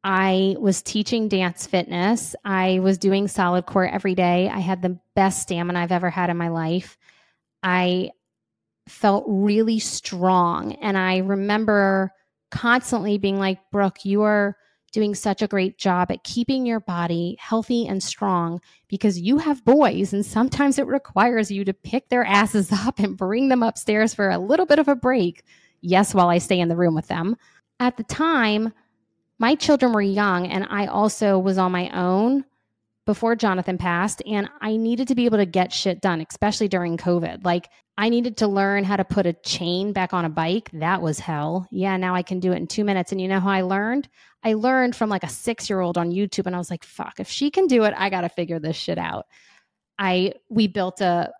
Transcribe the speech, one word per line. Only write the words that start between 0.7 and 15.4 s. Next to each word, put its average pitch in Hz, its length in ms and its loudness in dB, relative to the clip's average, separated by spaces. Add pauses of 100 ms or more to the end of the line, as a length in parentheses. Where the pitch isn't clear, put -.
teaching 214 460 -2
dance 185 400 -2
fitness. 185 760 -2
I 185 360 2
was 190 180 2
doing 196 300 2
solid 180 400 0
core 185 200 0
every 190 280 -2
day. 180 340 2
I - 100 -6
had 180 220 -2
the 180 180 -4 (160)
best 190 280 2
stamina 175 360 -4
I've 175 120 -2
ever 175 180 0
had 175 220 -2
in 170 60 -2
my 170 120 -2
life. 165 480 -4 (640)
I 180 500 0 (760)
felt 202 400 0
really 214 500 2
strong. 180 960 0
And 202 240 -4
I 185 220 0
remember 196 920 0 (400)
constantly 233 680 0
being 196 220 0
like, 190 200 0 (120)
"Brooke, 196 340 -2
you 196 160 2
are 208 340 2 (380)
doing 208 220 0
such 196 260 -2